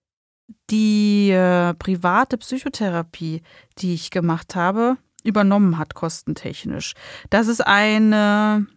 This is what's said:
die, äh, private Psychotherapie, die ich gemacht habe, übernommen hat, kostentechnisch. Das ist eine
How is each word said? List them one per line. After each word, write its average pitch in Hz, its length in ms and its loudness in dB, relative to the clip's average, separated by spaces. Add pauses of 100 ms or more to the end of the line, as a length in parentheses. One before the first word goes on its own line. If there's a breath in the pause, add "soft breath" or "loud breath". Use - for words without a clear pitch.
(720)
die, 208 600 2
äh, 180 440 2
private 185 640 -2
Psychotherapie, 170 1040 -6 (360 soft breath)
die 180 160 -2
ich - 180 -10
gemacht 170 420 -2
habe, 208 420 0 (280)
übernommen 202 520 2
hat, 156 180 -8
kostentechnisch. - 1000 -8 (360 loud breath)
Das 214 180 2
ist 233 180 -2
eine 214 1000 2 (100)